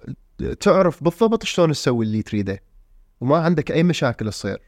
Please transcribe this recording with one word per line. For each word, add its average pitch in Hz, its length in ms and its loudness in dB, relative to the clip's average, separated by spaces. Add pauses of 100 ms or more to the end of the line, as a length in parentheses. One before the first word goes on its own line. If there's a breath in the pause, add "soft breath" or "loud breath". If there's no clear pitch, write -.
(600)
تعرف 180 440 2
بالضبط 220 400 0
شلون 165 280 2
تسوي 123 340 0
اللي 107 160 -2
تريده، 98 380 -4 (640)
وما 139 160 2
عندك 165 340 0
أي 165 120 2
مشاكل 127 460 -2
تصير. 98 380 -8